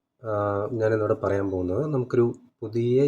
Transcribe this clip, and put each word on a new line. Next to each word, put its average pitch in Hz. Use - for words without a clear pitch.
ആ, 110
ഞാനിന്നിവിടെ 110
പറയാൻ 98
പോകുന്നത് 92
നമുക്കൊരു 120
പുതിയ 117